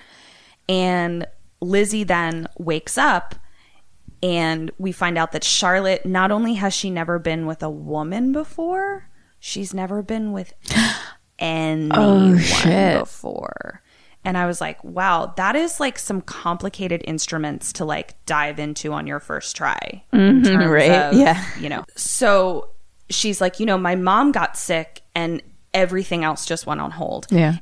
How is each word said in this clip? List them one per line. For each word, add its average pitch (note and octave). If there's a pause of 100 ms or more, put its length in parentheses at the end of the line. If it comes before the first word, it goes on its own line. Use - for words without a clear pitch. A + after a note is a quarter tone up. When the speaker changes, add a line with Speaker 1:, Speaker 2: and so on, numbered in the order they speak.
(680)
Speaker 1:
And F3+ (340)
Lizzie G3+
then E3 (100)
wakes D#3+
up, B3+ (880)
and E3
we F#3+
find F3
out E3
that D#3
Charlotte, F#3+
not F#3
only A3+
has G3
she -
never E3+
been D#3+
with D#3+
a D#3
woman D3+
before, F#4 (300)
she's F#3+
never F#3+
been A3
with F#3+ (180)
<gasps> -
anyone D#3+ (420)
Speaker 2:
Oh, F3
shit. E3+
Speaker 1:
before. - (420)
And F#3
I F3+
was F3
like, D#3
"Wow, F3+
that G3+
is, E4
like, C4+
some G3
complicated F3
instruments D#3
to, -
like, D3+ (120)
dive D3
into D3+
on D3+
your C#3+
first -
try." -
In A3+
Speaker 2:
Mm-hmm, -
Speaker 1:
terms F#3+
Speaker 2:
right? D3+
Speaker 1:
of, D3+
Speaker 2:
Yeah. F#3 (180)
Speaker 1:
you D3
know. C#3 (120)
So F#3 (380)
she's -
like, F#3
"You A3
know, G3
my F#3
mom G3+
got F3+
sick - (120)
and E3+ (320)
everything F#3
else D#3
just -
went D3
on D3
hold." D#3+
Speaker 2:
Yeah. E3+